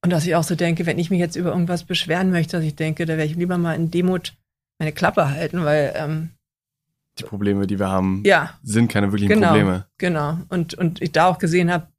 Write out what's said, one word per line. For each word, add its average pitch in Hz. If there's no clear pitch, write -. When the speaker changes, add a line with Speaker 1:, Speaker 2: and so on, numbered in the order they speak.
Speaker 1:
Und 175
dass 165
ich 185
auch 170
so 175
denke, 170
wenn 170
ich 170
mich 185
jetzt 170
über 175
irgendwas 175
beschweren 180
möchte, 170
dass 160
ich 147
denke, 156
da 160
werde 156
ich 160
lieber 175
mal 170
in 160
Demut 175
meine 156
Klappe 180
halten, 170
weil, 147
ähm, 156
Speaker 2:
Die -
Probleme, 101
die 95
wir 98
haben, 95
Speaker 1:
Ja. 175
Speaker 2:
sind 117
keine 101
wirklichen 101
Speaker 1:
Genau, 208
Speaker 2:
Probleme. 98
Speaker 1:
genau. 160
Und, 170
und 170
ich 170
da 160
auch 180
gesehen 175
habe 170